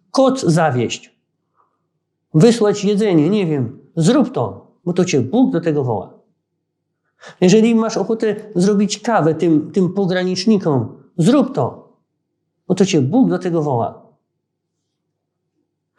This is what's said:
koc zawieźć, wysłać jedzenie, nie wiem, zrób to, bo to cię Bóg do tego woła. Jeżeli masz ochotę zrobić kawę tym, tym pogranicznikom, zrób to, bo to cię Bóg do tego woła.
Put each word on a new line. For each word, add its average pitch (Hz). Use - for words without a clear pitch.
koc 262
zawieźć, 151
wysłać 208
jedzenie, 190
nie 208
wiem, 139
zrób 208
to, 107
bo 175
to 175
cię 139
Bóg 208
do 160
tego 147
woła. 113
Jeżeli 214
masz 220
ochotę 220
zrobić 196
kawę 165
tym, 156
tym 185
pogranicznikom, 185
zrób 226
to, -
bo 185
to 190
cię 185
Bóg 180
do 180
tego 170
woła. 123